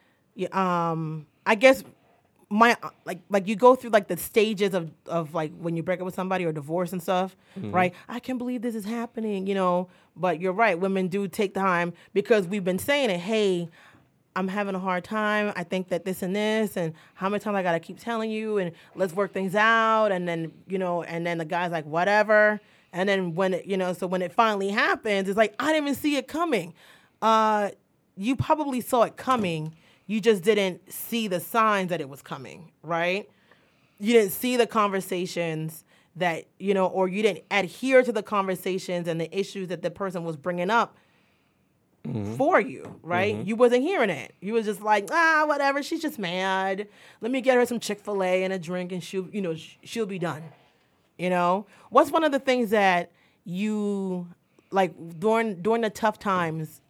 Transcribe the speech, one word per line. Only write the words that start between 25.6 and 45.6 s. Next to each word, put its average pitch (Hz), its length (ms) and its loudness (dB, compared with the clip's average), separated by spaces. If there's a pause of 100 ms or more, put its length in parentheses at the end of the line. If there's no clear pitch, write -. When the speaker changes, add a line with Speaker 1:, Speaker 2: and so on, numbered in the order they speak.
Speaker 1:
didn't 302 140 2
even 277 80 0
see 294 220 0
it 262 100 -2
coming." 247 460 -2 (480)
Uh, 214 480 4 (480)
you 226 180 -2
probably 285 460 0
saw 240 220 2
it 170 140 0
coming. 170 560 -2 (340)
You 214 140 -2
just 196 220 4
didn't 196 480 0
see 226 360 -4
the 180 120 -2
signs 202 500 2
that 170 100 -2
it 147 100 -8
was 135 120 -18
coming, 123 500 -14 (120)
right? 175 440 -2 (720)
You 208 140 2
didn't 214 200 8
see 247 240 -2
the 233 100 4
conversations 180 1160 -2 (340)
that, 165 280 -2 (140)
you 196 140 0
know, 190 120 4
or 185 240 0
you 190 140 -2
didn't 196 280 0
adhere 247 520 4
to 240 80 -2
the 208 100 -2
conversations 185 840 -4
and 165 120 -2
the 165 180 -6
issues 196 320 -6
that 175 120 -8
the 180 80 -4
person 180 340 -6
was 165 140 -6
bringing 175 320 -4
up 220 260 0 (1080)
Speaker 2:
Mm-hmm. 110 300 -6
Speaker 1:
for 277 240 4
you, - 420 -6
right? 185 340 0
Speaker 2:
Mm-hmm. 208 120 -6
Speaker 1:
You 226 80 -2
wasn't 240 260 6
hearing 269 300 0
it. 135 280 -10
You 202 140 -6
was 233 140 0
just 196 140 -4
like, 208 300 2
"Ah, 320 360 4
whatever. 285 340 2